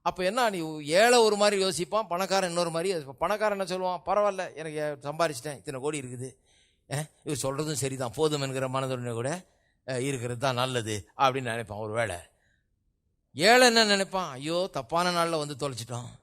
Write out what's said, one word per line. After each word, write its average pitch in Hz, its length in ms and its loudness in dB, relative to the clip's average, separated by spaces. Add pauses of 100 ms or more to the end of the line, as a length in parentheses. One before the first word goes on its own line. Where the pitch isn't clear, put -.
அப்ப 175 220 -4
என்ன, 226 260 2
நீ 160 360 -6
ஏழை 220 340 6
ஒரு 214 160 6
மாதிரி 208 280 4
யோசிப்பான், 190 440 -2
பணக்காரன் 185 420 0
இன்னொரு 170 200 0
மாதிரி 170 240 -2
யோசிப்பான். 139 260 -8
பணக்காரன் 202 400 0
என்ன 190 100 -4
சொல்லுவான்? 185 380 -4
"பரவாயில்ல, 190 480 0
எனக்கு 151 540 -6
சம்பாரிச்சிட்டேன், 151 460 -2
இத்தனை 135 260 -10
கோடி 147 200 -4
இருக்குது, 127 280 -10 (600)
ஆ, 135 60 -4 (260)
இவர் 135 180 -4
சொல்றதும் 143 320 -2
சரிதான், 131 400 -4
போதும் 151 280 0
என்கிற 131 280 -4
மனதுடனே 131 420 -4
கூட, 135 340 -4 (440)
ஆ, 131 80 -4
இருக்கிறது 123 420 -4
தான் 131 160 0
நல்லது" 120 600 -2
அப்படின்னு 131 340 2
நினைப்பான். 107 280 -8
ஒரு 107 140 -8
வேளை 110 220 0 (1160)
ஏழை 240 340 8
என்ன 226 160 6
நினைப்பான்? 190 480 0
"ஐயோ, 165 400 -4
தப்பான 165 400 0
நாள்ல 165 340 0
வந்து 147 140 -8
தொலைச்சிட்டோம் 120 500 -6 (140)